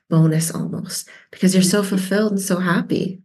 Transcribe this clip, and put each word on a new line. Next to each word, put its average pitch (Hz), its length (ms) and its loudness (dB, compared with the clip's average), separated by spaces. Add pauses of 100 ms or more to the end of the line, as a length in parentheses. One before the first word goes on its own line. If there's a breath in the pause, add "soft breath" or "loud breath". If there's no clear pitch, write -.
bonus 160 400 4
almost, - 580 -8 (220 loud breath)
because 190 240 0
you're 185 80 4
so 202 220 2
fulfilled 202 480 0
and 196 100 -2
so 180 160 -2
happy. 185 680 -2